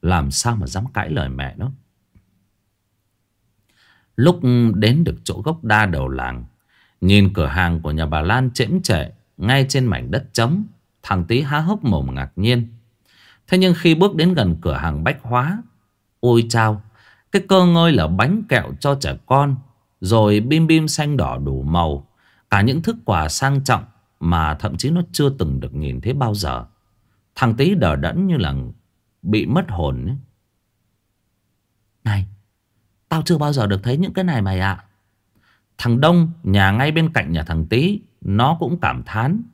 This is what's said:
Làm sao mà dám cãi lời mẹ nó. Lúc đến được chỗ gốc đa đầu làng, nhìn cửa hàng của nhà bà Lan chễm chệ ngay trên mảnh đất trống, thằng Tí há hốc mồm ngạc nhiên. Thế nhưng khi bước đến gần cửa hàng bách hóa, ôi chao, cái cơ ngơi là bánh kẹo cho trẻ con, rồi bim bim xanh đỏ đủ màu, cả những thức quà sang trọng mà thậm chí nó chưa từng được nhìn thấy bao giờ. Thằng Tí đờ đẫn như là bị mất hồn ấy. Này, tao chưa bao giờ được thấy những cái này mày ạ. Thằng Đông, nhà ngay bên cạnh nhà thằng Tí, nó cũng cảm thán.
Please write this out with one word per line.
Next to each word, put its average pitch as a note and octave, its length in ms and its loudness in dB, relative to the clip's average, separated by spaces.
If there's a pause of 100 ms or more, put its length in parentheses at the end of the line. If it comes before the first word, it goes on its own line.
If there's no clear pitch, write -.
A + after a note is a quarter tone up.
Làm E2 280 0
sao A#2 260 -2
mà F2+ 100 -4
dám F2+ 200 -6
cãi G#2 240 -6
lời D#2 180 -4
mẹ C2 280 -8
nó. A#2+ 140 -6 (2500)
Lúc E3+ 240 4 (340)
đến A2+ 300 4
được - 200 -4
chỗ G2 200 -8
gốc D#3+ 200 -6
đa G#2+ 220 4
đầu C#2+ 220 -2
làng, B1 360 -8 (560)
nhìn G2 320 4
cửa F2+ 140 -2
hàng E2+ 340 -2
của D#2+ 100 -6
nhà D#2 160 -2
bà D2+ 140 -2
Lan A#2 300 0
chễm C3 320 -2
chệ D#2+ 260 0 (280)
ngay B2+ 320 2
trên C3 180 0
mảnh B1+ 240 -4
đất G#2+ 220 -4
trống, D3 320 0 (380)
thằng F#2 220 -2
Tí A#2 160 0
há D3 180 -2
hốc F#3 260 -2
mồm C#2+ 300 -2
ngạc C2+ 220 -8
nhiên. A#2 320 0 (800)
Thế F#3 100 2
nhưng F#3 180 4
khi E3 180 4
bước F3+ 200 4
đến F3 200 2
gần G2 260 0
cửa D2+ 140 -2
hàng D2+ 300 -4
bách C#3+ 180 -2
hóa, C3+ 400 -2 (580)
ôi A#2 280 4
chao, A2 340 0 (500)
cái G3 160 0
cơ F#3 180 6
ngơi E3+ 260 6
là F#2 140 2
bánh A#2 420 0
kẹo A2 320 0
cho C#3+ 200 2
trẻ C#2 160 -4 (100)
con, C#3 300 2 (440)
rồi G#2 400 4
bim D#3 260 2
bim D#3 220 4
xanh D3 280 -2
đỏ C2 220 -2
đủ C2+ 240 -4
màu, D2+ 440 -2 (440)
cả G2+ 100 2
những C3+ 220 2
thức A3+ 220 -4
quà D#2+ 240 0
sang C3+ 360 -2
trọng B2 200 0 (360)
mà D#2+ 340 0
thậm D2 220 -6
chí B2+ 140 -2
nó F3 120 0 (100)
chưa C#3+ 180 0
từng D#2 300 -4
được C2+ 140 -10
nhìn C#2 260 -6
thấy A#2+ 120 -4
bao A2+ 220 -2
giờ. C2 300 -6 (720)
Thằng A#2 200 0
Tí C#3+ 200 2
đờ F#2 220 2
đẫn A2 300 -2
như F3 100 0
là D#2+ 180 -2 (680)
bị F#2+ 240 0
mất D#3 220 0
hồn C#2+ 380 -4
ấy. B2 100 -6 (1900)
Này, G2+ 220 -2 (840)
tao D#3+ 140 -2
chưa E3 160 0
bao D3 140 0
giờ B2 140 0
được G2 160 -2
thấy A#2+ 140 -2
những F3+ 160 -2
cái F#3+ 120 -2
này D3 180 0
mày F#2+ 180 -2
ạ. F#2+ 240 -4 (920)
Thằng A#2+ 220 0
Đông, E3 300 4 (120)
nhà G2 280 4
ngay C3 220 2
bên D#3+ 200 0
cạnh E2+ 200 0
nhà D#2+ 100 -2
thằng D#2+ 240 -2
Tí, D#3+ 340 0 (200)
nó A#2 400 0
cũng E3+ 200 -4
cảm B1+ 220 -4
thán. C#3 400 -4 (120)